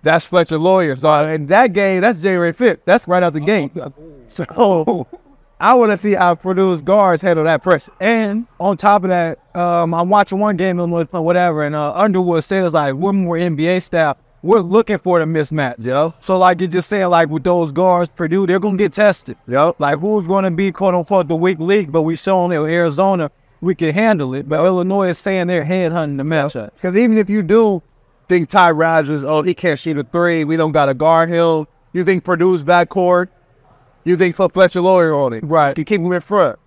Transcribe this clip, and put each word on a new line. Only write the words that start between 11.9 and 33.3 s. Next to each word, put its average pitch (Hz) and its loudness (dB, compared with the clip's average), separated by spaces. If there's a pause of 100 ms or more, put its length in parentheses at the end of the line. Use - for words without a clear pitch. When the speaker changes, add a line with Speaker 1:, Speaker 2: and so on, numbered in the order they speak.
Speaker 2:
Underwood 180 0
said, 190 -2
it's 165 -2
like, 143 0
"We're 180 -2
more 180 -2
N 170 -2
B 151 -2
A 185 0
style. 160 -2 (240)
We're 202 2
looking 196 0
for 180 0
the 160 0
mismatch." 151 -4
Speaker 1:
Yep. 135 -2
Speaker 2:
So, 185 0
like, 180 2
you're 185 -2
just 175 -4
saying, 196 -2
like, 170 2
with 151 -6
those 170 0
guards, 175 0
Purdue, 175 -2
they're 180 2
gonna 196 -2
get 202 0
tested. 196 0 (120)
Speaker 1:
Yep. 143 2
Speaker 2:
Like, 143 0
who's 196 -2
gonna 190 0
be, 190 -2
quote, 185 -2
unquote, 180 0
the 160 -4
weak 170 0
link, 175 -2
but 160 0
we 160 -2
shown 180 -2
that 156 -2
with 156 -4
Arizona, 170 0 (280)
we 180 -2
can 160 -2
handle 170 0
it. 139 -8
But 156 0
Illinois 185 0
is 170 -4
saying 185 -4
they're 175 -2
headhunting 165 -4
the 135 -6
matchup. 143 -4 (100)
Speaker 1:
'Cause 180 -4
even 220 2
if 202 0
you 208 -2
do 202 2 (460)
think 175 0
Ty 190 4
Rogers, 156 0
"Oh, 151 0
he 180 -2
can't 165 -2
shoot 156 -4
a 143 -4
three, 170 0
we 151 -2
don't 160 0
gotta 143 0
guard 165 2
him," 165 0 (260)
you 180 -4
think 185 0
Purdue's 180 0
backcourt, 175 2 (800)